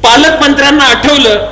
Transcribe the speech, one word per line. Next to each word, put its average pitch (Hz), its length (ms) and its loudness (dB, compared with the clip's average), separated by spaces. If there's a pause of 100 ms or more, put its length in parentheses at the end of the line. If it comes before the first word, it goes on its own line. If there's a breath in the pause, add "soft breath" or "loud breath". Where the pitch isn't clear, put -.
पालकमंत्र्यांना 285 800 0
आठवलं 240 680 0